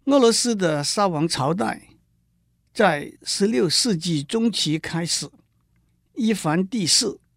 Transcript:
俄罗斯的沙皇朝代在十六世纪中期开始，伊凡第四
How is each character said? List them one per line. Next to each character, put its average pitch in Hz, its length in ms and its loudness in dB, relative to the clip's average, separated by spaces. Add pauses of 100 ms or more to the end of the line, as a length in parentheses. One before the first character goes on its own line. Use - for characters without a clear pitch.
俄 277 140 4
罗 233 140 6
斯 233 240 0
的 160 260 0
沙 202 260 0
皇 165 200 0
朝 143 240 -2
代 - 360 -4 (840)
在 156 400 0 (100)
十 - 240 -2
六 226 220 2
世 202 280 0
纪 160 260 -2
中 226 300 0
期 156 260 -2
开 165 260 -6
始， 156 260 -6 (840)
伊 220 200 0
凡 175 320 0
第 196 200 -4
四 - 320 0 (180)